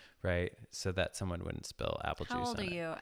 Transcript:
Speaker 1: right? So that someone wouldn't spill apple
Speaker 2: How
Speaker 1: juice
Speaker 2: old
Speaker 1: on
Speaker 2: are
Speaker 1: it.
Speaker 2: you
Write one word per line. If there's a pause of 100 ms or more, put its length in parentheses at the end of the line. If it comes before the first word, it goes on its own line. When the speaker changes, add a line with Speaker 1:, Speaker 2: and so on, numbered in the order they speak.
(240)
Speaker 1:
right? (160)
So
that
someone
wouldn't
spill
apple
Speaker 2:
How
Speaker 1:
juice
Speaker 2:
old
Speaker 1:
on
Speaker 2:
are
Speaker 1:
it.
Speaker 2:
you